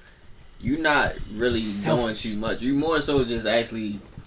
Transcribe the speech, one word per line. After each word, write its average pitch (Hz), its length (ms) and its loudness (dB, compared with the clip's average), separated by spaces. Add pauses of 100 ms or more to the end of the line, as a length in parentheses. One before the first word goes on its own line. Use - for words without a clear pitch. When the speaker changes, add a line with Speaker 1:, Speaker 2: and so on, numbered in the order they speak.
(600)
Speaker 1:
You 131 180 0
not 147 340 2 (220)
really 120 260 2
doing - 20 2
Speaker 2:
Selfish. 107 600 2
Speaker 1:
too 107 140 -4
much. 110 260 -2
You 135 120 0
more 156 260 2
so 139 240 2
just 117 220 -2
actually 110 540 0 (260)